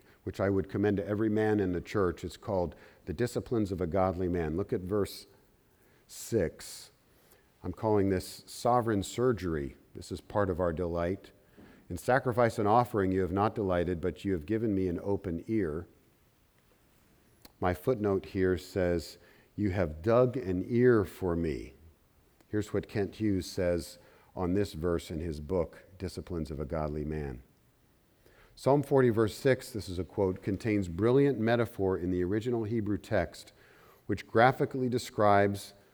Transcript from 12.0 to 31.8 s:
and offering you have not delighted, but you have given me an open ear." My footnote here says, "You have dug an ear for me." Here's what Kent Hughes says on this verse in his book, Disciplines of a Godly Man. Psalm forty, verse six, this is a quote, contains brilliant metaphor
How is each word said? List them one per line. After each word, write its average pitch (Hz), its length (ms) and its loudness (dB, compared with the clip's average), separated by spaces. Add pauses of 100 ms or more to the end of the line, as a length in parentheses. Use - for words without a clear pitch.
and 107 80 0
offering 104 460 4
you 95 80 2
have 90 100 0
not 101 240 2
delighted, 90 460 0
but 87 240 -4
you 98 80 0
have 78 140 -4
given 107 280 0
me 95 140 0
an 85 140 -2
open 95 440 -4
ear." 90 400 -2 (1700)
My 90 140 2
footnote 104 520 0
here 92 300 2
says, 87 600 -2 (360)
"You 104 160 0
have 82 300 -2
dug 117 380 4
an 92 280 -2
ear 120 380 4
for 87 320 -4
me." 67 380 -4 (760)
Here's 104 240 -4
what 98 160 -2
Kent - 280 -4
Hughes 101 280 0
says 87 540 -2 (360)
on 90 200 0
this 101 180 0
verse 85 380 -2
in 82 100 -6
his 78 220 -6
book, 82 420 -4 (140)
Disciplines 85 520 -8
of 71 80 -8
a 76 60 -6
Godly 78 400 -4
Man. 73 380 -6 (1120)
Psalm 139 260 2
forty, 131 280 4
verse 107 260 0
six, 131 340 2
this 98 180 -8
is 87 100 -6
a 92 60 -4
quote, 95 380 -2
contains 104 460 -2
brilliant 120 500 2
metaphor 110 600 0